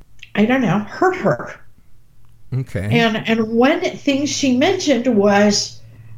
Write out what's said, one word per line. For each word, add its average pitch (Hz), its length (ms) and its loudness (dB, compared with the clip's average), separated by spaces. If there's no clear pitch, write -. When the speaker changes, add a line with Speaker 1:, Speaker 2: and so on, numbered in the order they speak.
Speaker 1:
I 208 100 4
don't 262 140 2
know, 196 180 2
hurt 359 380 0
her. - 360 -2
Speaker 2:
Okay. 190 400 -4
Speaker 1:
And, 226 240 2
and 226 200 0
one 262 320 2
thing 285 460 -2
she 262 300 0
mentioned 285 600 0
was 202 640 2